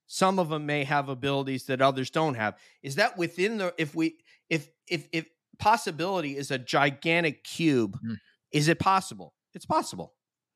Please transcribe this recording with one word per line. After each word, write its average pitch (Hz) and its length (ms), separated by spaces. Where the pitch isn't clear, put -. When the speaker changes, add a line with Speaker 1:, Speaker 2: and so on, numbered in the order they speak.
Speaker 1:
some 190 320
of 160 140
'em 151 140
may 147 180
have 139 240
abilities 135 580
that 127 140
others 135 300
don't 160 240
have? 107 240
Is 135 140
that 214 200
within 185 420
the, 180 200
if 151 160
we, 160 240
if, 160 180
if, 165 240
if 160 160
possibility 180 800
is 139 140
a 135 80
gigantic 147 840
cube, 131 580
Speaker 2:
Hmm. 113 120
Speaker 1:
is 151 180
it 165 120
possible? 127 540
It's 180 120
possible. - 480